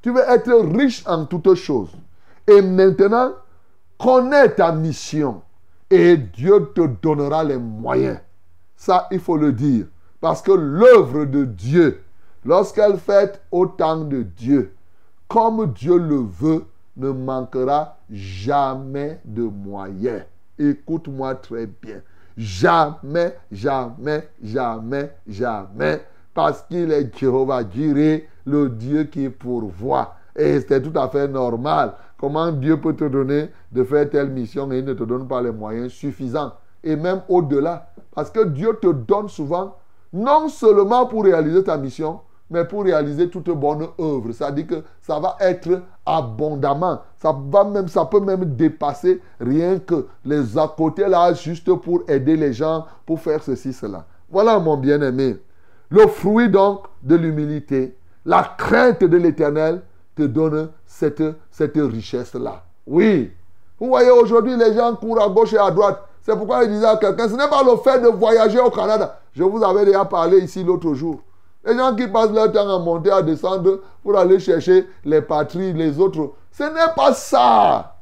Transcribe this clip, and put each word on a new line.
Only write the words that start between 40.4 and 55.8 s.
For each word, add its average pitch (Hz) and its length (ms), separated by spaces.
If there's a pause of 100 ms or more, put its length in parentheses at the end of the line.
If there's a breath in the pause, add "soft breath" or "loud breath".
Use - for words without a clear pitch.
seulement 220 580
pour 220 180
réaliser 170 380
ta 185 140
mission, 147 440 (300)
mais 170 140
pour 196 200
réaliser 151 440
toute 175 220
bonne 151 380 (120)
œuvre. 135 320
C'est-à-dire 143 340
que 160 160 (200 soft breath)
ça 151 160
va 180 220
être 180 420 (240 soft breath)
abondamment. 147 960 (140)
Ça 156 200 (140)
va 196 140
même, 202 240
ça 160 180
peut 208 140
même 190 240 (120)
dépasser 156 640 (180 soft breath)
rien 165 420
que 160 260 (180 soft breath)
les 131 320
à 151 120
côté 160 400
là, 175 260
juste 165 400
pour 175 340
aider 143 280
les 147 180
gens, 156 320 (180 loud breath)
pour 160 160
faire 156 220
ceci, 131 300
cela. 98 340 (240)
Voilà, 214 280
mon 160 200
bien-aimé. 135 580 (540)